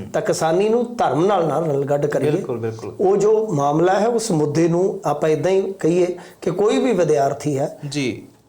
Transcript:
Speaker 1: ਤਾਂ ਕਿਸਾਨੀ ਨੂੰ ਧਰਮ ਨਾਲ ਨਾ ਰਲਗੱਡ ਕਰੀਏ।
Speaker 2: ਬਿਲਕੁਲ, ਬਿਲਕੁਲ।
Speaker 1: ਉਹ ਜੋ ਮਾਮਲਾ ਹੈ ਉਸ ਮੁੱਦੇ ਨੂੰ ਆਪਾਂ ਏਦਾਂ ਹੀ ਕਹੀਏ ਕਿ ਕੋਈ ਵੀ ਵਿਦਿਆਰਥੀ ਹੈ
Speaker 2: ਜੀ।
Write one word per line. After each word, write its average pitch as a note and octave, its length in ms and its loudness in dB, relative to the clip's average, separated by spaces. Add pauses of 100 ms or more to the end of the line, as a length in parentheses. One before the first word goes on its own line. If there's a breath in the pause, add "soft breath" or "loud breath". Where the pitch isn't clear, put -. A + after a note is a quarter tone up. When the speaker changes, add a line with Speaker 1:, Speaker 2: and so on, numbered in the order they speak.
(140)
Speaker 1:
ਤਾਂ D#3 80 0
ਕਿਸਾਨੀ E3+ 480 0
ਨੂੰ A#3 260 0
ਧਰਮ D#3 300 0
ਨਾਲ F#3+ 220 2
ਨਾ D3 120 -2
ਰਲਗੱਡ C#3+ 460 -2
ਕਰੀਏ। D3 260 0
Speaker 2:
ਬਿਲਕੁਲ, D#3 260 -4
ਬਿਲਕੁਲ। A2 420 -8
Speaker 1:
ਉਹ G3+ 180 4
ਜੋ G#3+ 300 2
ਮਾਮਲਾ E3 520 0
ਹੈ G#3 80 2
ਉਸ A#3 240 -2
ਮੁੱਦੇ D3+ 360 2
ਨੂੰ F3 380 0
ਆਪਾਂ D3 240 4
ਏਦਾਂ D#3 220 2
ਹੀ G3 280 2
ਕਹੀਏ F3 380 2 (240 loud breath)
ਕਿ F#3 100 -2
ਕੋਈ A3+ 280 2
ਵੀ B3 140 2
ਵਿਦਿਆਰਥੀ D3 640 0
ਹੈ D#3 220 -4 (100)
Speaker 2:
ਜੀ। C3 380 -6 (220)